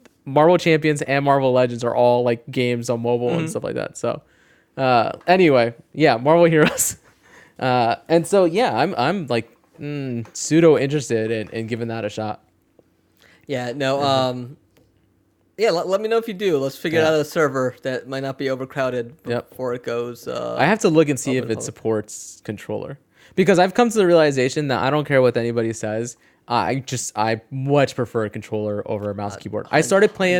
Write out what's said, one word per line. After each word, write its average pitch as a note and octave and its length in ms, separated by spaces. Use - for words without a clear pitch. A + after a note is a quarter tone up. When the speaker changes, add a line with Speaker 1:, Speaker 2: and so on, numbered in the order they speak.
Speaker 1:
Marvel D#3 340
Champions D3+ 440
and C#3 220
Marvel C#3 280
Legends B2 300
are A#2+ 100
all, B2 300
like, A#2+ 260
games B2 400
on A#2 120
mobile A#2+ 300
and - 100
Speaker 2:
Mm-hmm. - 80
Speaker 1:
stuff - 160
like - 100
that. A#2 240
So, - 240
uh, B2+ 340
anyway, C#3+ 480
yeah, C#3 260
Marvel D#3+ 280
Heroes. D#3 560
<laughs> - 40
Uh, B2 380
and E3 160
so, G3 180
yeah, F3 320
I'm, E3 220
I'm, D#3 300
like, A#2 200
mm, C3+ 460
pseudo D#3+ 400
interested A#2+ 540
in, A2 180
in A2+ 180
giving A#2 220
that A2+ 160
a G#2 60
shot. G#2+ 340
Speaker 2:
Yeah, B2 260
no, C3+ 240
Speaker 1:
Mm-hmm. C#3 100
Speaker 2:
um, B2+ 500
yeah, G#3+ 140
let, E3+ 180
let G3 140
me A3 60
know A3+ 100
if A3+ 100
you G#3+ 60
do. F3+ 240
Let's C3+ 180
figure D#3+ 240
Speaker 1:
Yeah. D#3 80
Speaker 2:
out D#3+ 60
a D3+ 100
server C3+ 580
that B2+ 260
might C3+ 120
not C3+ 160
be C3+ 140
overcrowded B2+ 640
Speaker 1:
Yep. A#2+ 240
Speaker 2:
before B2+ 240
it A#2+ 120
goes, A#2+ 440
uh, A#2+ 300
Speaker 1:
I C3 80
have G#3+ 140
to G3 100
look D#3 180
and C#3 100
see C3 200
if A#2+ 60
Speaker 2:
open A2 60
Speaker 1:
it A2+ 40
Speaker 2:
public. A2+ 100
Speaker 1:
supports - 800
controller. G#2 540
Because F#3 220
I've F#3 140
come A#3+ 160
to A3+ 80
the G3 100
realization D3 640
that A2+ 140
I C3 80
don't D3 180
care C#3 140
what A#2+ 160
anybody A#2 340
says. A2 460
I A#2 300
just, - 400
I A2 240
much C#3 460
prefer A2+ 300
a G2+ 40
controller G#2+ 540
over G#2 240
a G2+ 60
mouse G2+ 220
Speaker 2:
Uh, - 20
Speaker 1:
keyboard. G#2 320
I - 60
Speaker 2:
hun-, D#3+ 60
Speaker 1:
started G3 300
playing, F#3 280